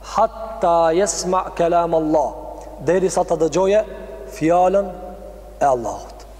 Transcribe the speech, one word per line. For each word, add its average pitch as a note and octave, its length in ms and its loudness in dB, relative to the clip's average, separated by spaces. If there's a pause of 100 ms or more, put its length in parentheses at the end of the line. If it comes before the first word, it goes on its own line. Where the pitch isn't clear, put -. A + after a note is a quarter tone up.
hatta E3+ 880 2
yasma F#3 640 0
kalam E3+ 400 2
Allah, D#3 380 2 (500)
deri F3 260 2
sa F3+ 140 0
ta E3+ 160 0
dëgjoje F#3+ 440 2 (520)
fjalën F#3 560 4 (720)
e C#3 40 2
Allahut. A2 640 -2 (120)